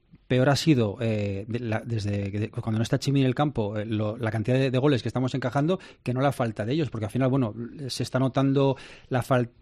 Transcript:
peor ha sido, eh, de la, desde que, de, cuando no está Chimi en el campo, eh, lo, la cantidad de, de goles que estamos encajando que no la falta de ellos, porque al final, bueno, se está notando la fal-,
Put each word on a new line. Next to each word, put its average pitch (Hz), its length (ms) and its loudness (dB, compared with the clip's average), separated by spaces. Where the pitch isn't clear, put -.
peor 127 220 4
ha 135 80 4
sido, 117 460 4
eh, 104 460 -2
de 117 120 -4
la, 113 200 -2
desde 101 520 -4
que, 104 80 -4
de, 110 100 -2
cuando 110 280 -4
no 117 40 2
está 127 160 0
Chimi 139 220 0
en 131 60 4
el 123 80 2
campo, 117 420 -2
eh, 104 80 -4
lo, 107 320 -2
la 117 140 -2
cantidad 110 260 0
de, 135 140 2
de 127 80 0
goles 131 240 2
que 117 60 -2
estamos 127 260 -2
encajando 143 440 0
que 123 120 -2
no 131 80 0
la 143 100 4
falta 113 320 -2
de 117 80 -2
ellos, 151 160 0
porque 110 160 -6
al - 60 -4
final, 131 180 2
bueno, 123 260 0
se - 140 -4
está - 160 -2
notando 135 560 4
la 127 120 0
fal-, 123 280 0